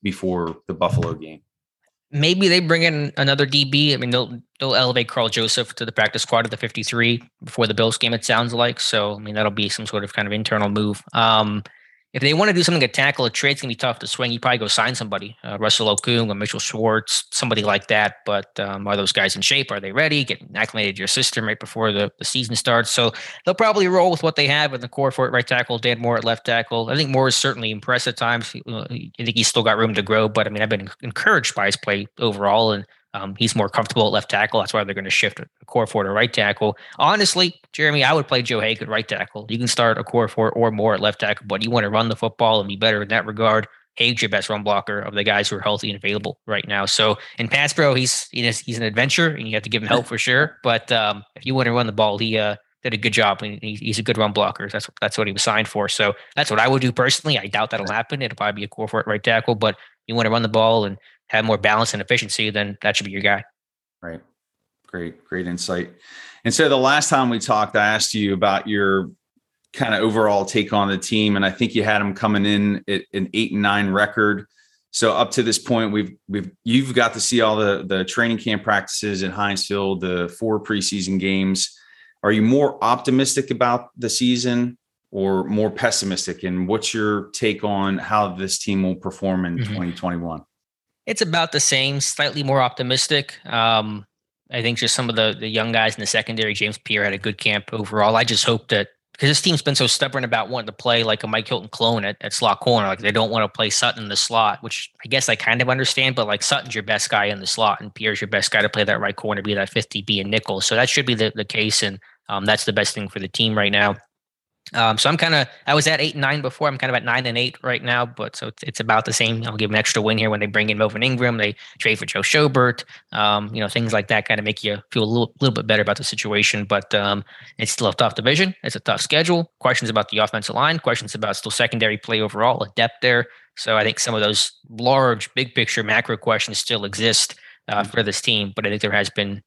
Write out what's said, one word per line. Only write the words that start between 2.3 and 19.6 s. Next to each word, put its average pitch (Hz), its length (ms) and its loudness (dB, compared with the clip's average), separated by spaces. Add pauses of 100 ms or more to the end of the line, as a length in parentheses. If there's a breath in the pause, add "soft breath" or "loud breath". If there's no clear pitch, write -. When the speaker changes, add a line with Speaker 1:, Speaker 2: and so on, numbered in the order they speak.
Speaker 2:
they 180 120 4
bring 165 220 2
in 147 340 0
another 139 300 2
D 143 180 2
B. 143 300 2
I - 20 -2
mean, 123 140 -2
they'll, 123 280 -2 (220)
they'll 135 140 0
elevate 123 340 2
Carl 113 220 0
Joseph 113 460 -2
to 117 100 -6
the 113 60 -8
practice 110 280 0
squad 117 240 2
of 110 60 -6
the 107 80 -8
fifty-three 117 640 0 (200)
before - 240 -2
the 107 60 0
Bills 113 240 2
game, 117 160 0
it 113 100 -2
sounds 117 300 2
like. 120 280 0
So, 104 340 0
I 104 40 -10
mean, 107 160 -10
that'll 107 160 2
be 101 200 -2
some 110 160 -6
sort 101 180 -4
of - 80 -10
kind 104 160 -2
of 101 40 -4
internal 107 360 0
move. 104 340 -2 (120)
Um, 110 500 2 (480 loud breath)
if 127 80 -4
they 143 140 2
wanna 202 180 4
do 175 100 4
something 165 200 2
at 123 100 2
tackle, 139 320 2
a 113 60 0
trade's 139 320 -2
gonna 131 80 -6
be 117 40 -4
tough 120 260 -4
to 117 60 -12
swing. 120 260 -2
You 117 60 -4
probably 123 200 2
go 110 80 -4
sign 113 280 0
somebody, 101 400 -8 (100)
uh, 107 140 -10
Russell 107 380 2
Okung 117 320 0
or 104 60 -2
Mitchell 104 260 -6
Schwartz, 110 680 0
somebody 113 320 0
like 101 240 0
that. 107 300 2 (100)
But, 101 340 -4
um, 101 260 -8
are 101 120 0
those 98 140 0
guys 95 220 0
in 95 60 -8
shape? 135 300 0